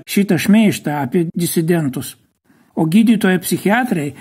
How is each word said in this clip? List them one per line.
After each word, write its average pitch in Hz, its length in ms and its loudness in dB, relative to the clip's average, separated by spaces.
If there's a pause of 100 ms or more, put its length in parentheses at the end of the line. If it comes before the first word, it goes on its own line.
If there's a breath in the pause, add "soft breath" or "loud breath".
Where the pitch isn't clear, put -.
šitą 196 320 0
šmeižtą 196 600 2
apie 160 320 -2
disidentus. 160 800 -2 (580 soft breath)
O 160 160 -2
gydytojai 202 480 4
psichiatrai, 185 680 -2 (140 loud breath)